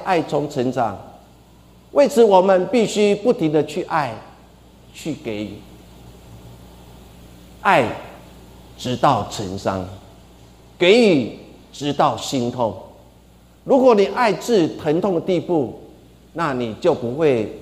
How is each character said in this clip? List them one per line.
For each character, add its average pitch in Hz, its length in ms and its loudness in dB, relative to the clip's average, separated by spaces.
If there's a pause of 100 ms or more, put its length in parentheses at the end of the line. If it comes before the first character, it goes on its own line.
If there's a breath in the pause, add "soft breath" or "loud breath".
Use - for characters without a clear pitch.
爱 185 180 0
中 147 300 -4
成 127 220 -2
长， 113 260 -4 (960)
为 277 160 4
此 233 160 4
我 190 180 6
们 185 300 2
必 233 120 2
须 202 300 2
不 233 180 0
停 156 200 -2
地 151 120 2
去 - 200 -8
爱， 143 280 -4 (800)
去 156 220 -10
给 107 300 -8
予。 98 80 -10 (2000)
爱 170 260 4 (880)
直 123 200 -6
到 120 340 0
成 98 260 -8
伤， 95 300 -6 (880)
给 202 380 6
予 - 240 -2 (340)
直 143 200 -6
到 139 240 0
心 123 340 -4
痛。 120 240 -4 (880)
如 254 160 2
果 247 160 6
你 202 120 4
爱 220 260 0
至 180 340 0 (160)
疼 156 200 0
痛 202 120 -2
的 165 60 -2
地 175 180 -2
步， 147 400 -2 (540)
那 151 220 -4
你 120 260 -6
就 160 140 2
不 120 180 -4
会 131 500 0